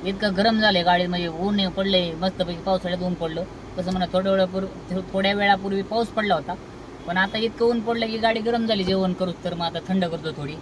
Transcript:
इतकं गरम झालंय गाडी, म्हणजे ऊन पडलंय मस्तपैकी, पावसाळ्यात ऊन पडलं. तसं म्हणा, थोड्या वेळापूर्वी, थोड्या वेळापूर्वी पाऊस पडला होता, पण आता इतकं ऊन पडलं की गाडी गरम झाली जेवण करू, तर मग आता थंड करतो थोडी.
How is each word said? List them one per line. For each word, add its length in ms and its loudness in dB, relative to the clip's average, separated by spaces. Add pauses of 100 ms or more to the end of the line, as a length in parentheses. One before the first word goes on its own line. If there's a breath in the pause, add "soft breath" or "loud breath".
इतकं 300 -2
गरम 220 4
झालंय 240 4
गाडी, 220 6
म्हणजे 220 0
ऊन 420 0
पडलंय 460 2
मस्तपैकी, 460 -2
पावसाळ्यात 400 0
ऊन 120 0
पडलं. 300 -4 (340)
तसं 140 -4
म्हणा, 220 0
थोड्या 180 4
वेळापूर्वी, 640 0 (180)
थोड्या 200 2
वेळापूर्वी 480 2
पाऊस 260 -2
पडला 280 0
होता, 180 -4 (540)
पण 100 -2
आता 200 2
इतकं 280 0
ऊन 140 4
पडलं 280 0
की 100 -4
गाडी 220 2
गरम 260 0
झाली 180 0
जेवण 300 2
करू, 180 -2 (120)
तर 100 -4
मग 120 -4
आता 220 -4
थंड 180 2
करतो 260 -4
थोडी. 300 -8